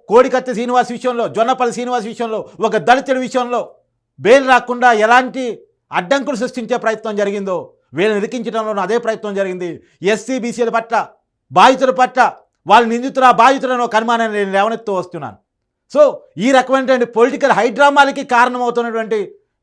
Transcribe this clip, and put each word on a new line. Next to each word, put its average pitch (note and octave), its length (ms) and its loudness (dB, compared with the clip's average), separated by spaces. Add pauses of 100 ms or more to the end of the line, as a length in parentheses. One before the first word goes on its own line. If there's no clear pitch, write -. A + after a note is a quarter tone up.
కోడికత్తి B3+ 460 2
శ్రీనివాస్ A#3+ 380 -2
విషయంలో, A#3+ 360 -4
జొన్నపల్లి A#3+ 460 -2
శ్రీనివాస్ A#3+ 320 -6
విషయంలో, A3 440 -8 (100)
ఒక G#3+ 180 0
దళితుడి C4 420 2
విషయంలో A#3+ 560 -4 (440)
బెయిల్ B3+ 280 4
రాకుండా B3 440 2
ఎలాంటి A#3 720 0 (280)
అడ్డంకులు A#3 440 -2
సృష్టించే A#3+ 420 -6
ప్రయత్నం A3 380 -4
జరిగిందో, G3+ 580 -4 (200)
వీళ్ళని G#3 240 0
ఇరికించడంలో A3 640 -6
అదే G3+ 160 -2
ప్రయత్నం A3 380 -6
జరిగింది. F3+ 480 -6 (200)
ఎస్సీ, A3 360 -2
బీసీల A3+ 300 -4
పట్ల, A3 380 -2 (440)
బాధితుల C4 380 4
పట్ల, B3 420 2 (360)
వాళ్ళ A3+ 200 4
నిందితుల, B3 440 2
బాధితులను B3+ 520 2
ఒక A3+ 120 -4
అనుమానాన్ని A3+ 420 0
నేను G3 140 -2
లేవనెత్తూ G#3+ 420 -2
వస్తున్నాను. E3 440 -8 (580)
So, C#4+ 180 4 (240)
ఈ A#3 140 0
రకమైనటువంటి B3+ 540 2
పొలిటికల్ A#3+ 460 0
హైడ్రామాలకి C4+ 720 2
కారణమవుతున్నటువంటి, A#3 1120 -2 (280)